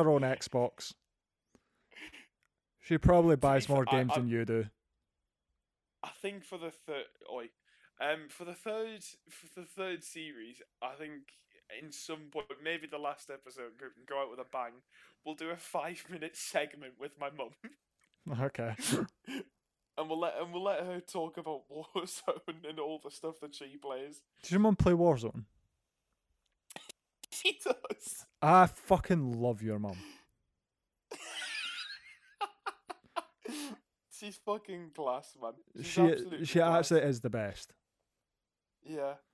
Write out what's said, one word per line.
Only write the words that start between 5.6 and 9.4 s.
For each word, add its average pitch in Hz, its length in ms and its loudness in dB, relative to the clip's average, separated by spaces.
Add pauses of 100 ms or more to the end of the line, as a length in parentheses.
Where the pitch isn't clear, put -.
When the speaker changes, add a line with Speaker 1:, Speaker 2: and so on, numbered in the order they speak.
Speaker 2:
I - 60 -10 (120)
think 196 220 -8
for 190 120 -12
the 165 140 -8
third, 147 360 -8 (260)
oi, 120 160 -8 (520)
um, 151 280 -2
for 175 160 -16
the 175 100 -12
third, 220 480 -8 (260)
for - 320 -20